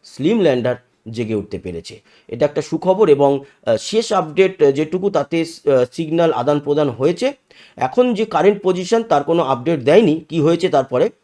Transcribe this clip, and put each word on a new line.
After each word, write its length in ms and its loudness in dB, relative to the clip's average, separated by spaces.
স্লিম 360 -2
ল্যান্ডার 360 2
জেগে 240 -6
উঠতে 240 -6
পেরেছে। 440 -12
এটা 160 -2
একটা 180 -4
সুখবর 460 0
এবং, 320 0
আহ, 100 0
শেষ 360 -4
আপডেট 520 0
যেটুকু 460 0
তাতে, 300 -2
আহ, 520 0
সিগন্যাল 400 0
আদান 280 0
প্রদান 280 -2
হয়েছে। 440 -2
এখন 380 0
যে 100 -2
কারেন্ট 380 2
পজিশন 400 0
তার 220 0
কোনো 180 0
আপডেট 380 -2
দেয়নি, 480 4
কি 120 -2
হয়েছে 280 2
তারপরে 420 0